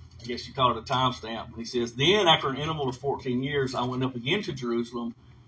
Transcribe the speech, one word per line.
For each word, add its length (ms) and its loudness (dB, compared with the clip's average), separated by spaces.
I 40 -16
guess 220 -8
you 60 -16
call 240 4
it 20 -6
a 40 -8
timestamp. 640 0
And 100 -16
he 80 -8
says, 300 -2
"Then 340 6
after 220 6
an 60 -2
interval 320 -2
of 100 -4
fourteen 440 -2
years, 320 0
I 100 0
went 200 0
up 100 -2
again 280 -2
to 100 -4
Jerusalem 640 -4